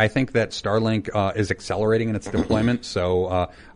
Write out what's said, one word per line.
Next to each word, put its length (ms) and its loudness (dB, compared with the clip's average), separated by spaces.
I 60 4
think 240 0
that 180 0
Starlink, 640 0
uh, 220 0
is 160 0
accelerating 580 0
in 80 -2
its 120 -8
deployment. 560 0
So, 420 0
uh, 240 0